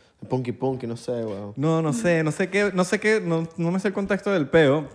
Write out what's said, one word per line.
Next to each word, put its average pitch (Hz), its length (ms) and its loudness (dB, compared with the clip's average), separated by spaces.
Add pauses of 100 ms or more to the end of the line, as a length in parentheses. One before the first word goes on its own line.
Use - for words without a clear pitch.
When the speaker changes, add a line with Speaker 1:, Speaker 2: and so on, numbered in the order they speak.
(280)
Speaker 1:
punky 127 240 -2
punky, 127 340 -4
no 117 100 -6
sé, 123 160 -8
weón. 104 440 -6
Speaker 2:
No, 160 260 0
no 156 100 0
sé, 170 320 2
no 151 80 0
sé 185 160 -2
qué, 202 260 0
no 180 100 2
sé 202 140 -2
qué, 214 220 2
no, 165 260 -2 (100)
no 170 140 0
me 185 80 0
sé 196 100 -2
el 190 60 -2
contexto 196 380 -2
del 156 160 0
peo, 151 460 4